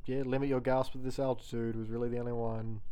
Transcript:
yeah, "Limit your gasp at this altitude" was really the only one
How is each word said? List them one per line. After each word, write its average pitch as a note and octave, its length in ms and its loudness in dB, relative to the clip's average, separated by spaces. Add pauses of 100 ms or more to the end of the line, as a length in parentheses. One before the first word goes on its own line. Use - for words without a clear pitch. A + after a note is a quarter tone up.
yeah, C3 180 0
"Limit C3+ 240 2
your C3 120 2
gasp C3 340 2
at C3 80 -2
this C3 160 -2
altitude" A#2 580 0
was A2 140 -4
really A#2+ 180 0
the A#2+ 100 -2
only A#2+ 140 -2
one A2+ 480 -2 (120)